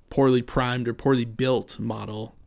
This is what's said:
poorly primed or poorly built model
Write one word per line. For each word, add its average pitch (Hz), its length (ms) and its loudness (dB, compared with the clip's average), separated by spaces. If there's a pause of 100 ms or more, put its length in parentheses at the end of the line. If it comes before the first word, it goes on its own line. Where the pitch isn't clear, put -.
poorly 131 340 4
primed 123 440 -2
or 117 80 -2
poorly 131 300 2
built 120 560 -2
model 107 560 -8 (100)